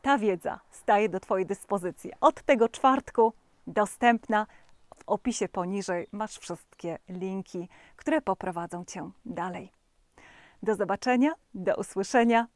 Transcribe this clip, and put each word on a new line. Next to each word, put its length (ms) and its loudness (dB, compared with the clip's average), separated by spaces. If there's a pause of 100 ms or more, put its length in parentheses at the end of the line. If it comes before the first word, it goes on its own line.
Ta 160 4
wiedza 420 -2 (120)
staje 380 2
do 100 -4
twojej 260 -2
dyspozycji. 640 -6 (100)
Od 220 4
tego 260 4
czwartku 640 2 (340)
dostępna. 800 0 (500)
W 120 -20
opisie 380 -2
poniżej 640 -4
masz 260 -10
wszystkie 600 -12 (120)
linki, 600 -8 (260)
które 260 0
poprowadzą 640 -6
cię 240 -12 (160)
dalej. 460 -8 (920)
Do 120 0
zobaczenia, 560 2 (220)
do 220 -2
usłyszenia. 800 2